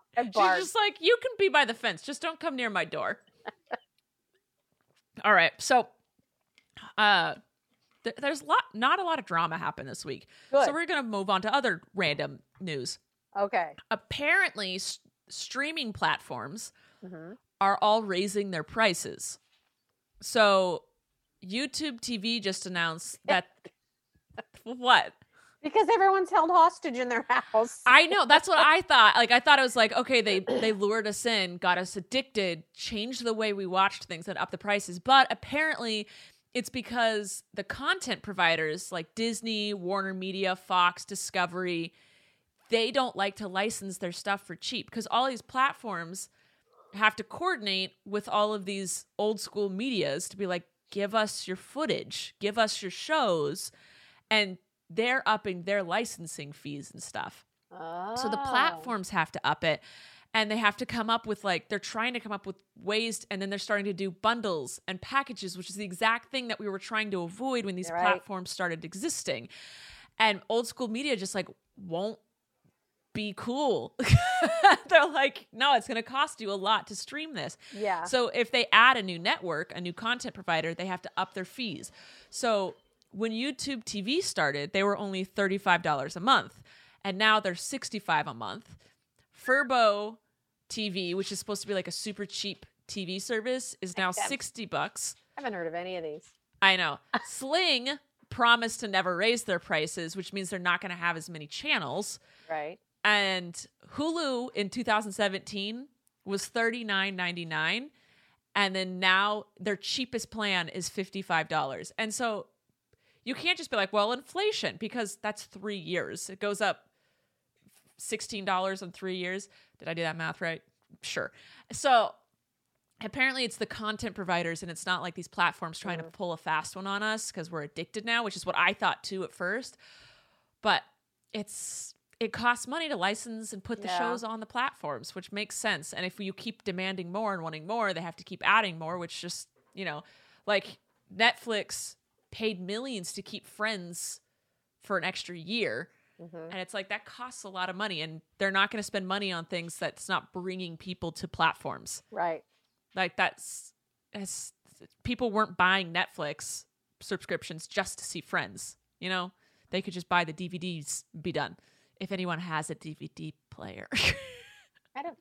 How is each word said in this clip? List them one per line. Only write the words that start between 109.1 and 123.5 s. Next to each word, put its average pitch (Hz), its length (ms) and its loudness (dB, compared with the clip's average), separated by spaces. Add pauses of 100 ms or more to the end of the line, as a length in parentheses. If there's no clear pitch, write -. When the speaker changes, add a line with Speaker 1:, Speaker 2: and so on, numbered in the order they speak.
Speaker 2:
their 196 160 -2
cheapest - 560 -6
plan 196 380 0
is 175 180 -6
fifty-five 185 640 -2
dollars. 135 480 -2
And 220 160 -2
so 220 340 -4 (800)
you 254 100 -4
can't 349 220 0
just 330 120 -10
be 240 60 -2
like, 196 160 0
"Well, 214 220 2
inflation," 339 640 -2
because 226 380 -4
that's 208 260 -6
three 202 340 -10
years. 160 520 -6
It 190 100 -14
goes 208 220 -2
up 196 260 -2 (1080)
sixteen 220 480 -8
dollars 190 360 -2
in 180 100 -12
three 185 260 -6
years. 185 320 -6 (300)
Did - 80 -12
I 165 60 -4
do 165 100 -4
that 160 120 -2
math 160 260 -6
right? 165 200 -4 (400)
Sure. - 300 -6 (400)
So 233 420 6 (920)
apparently 262 400 0
it's 226 140 -4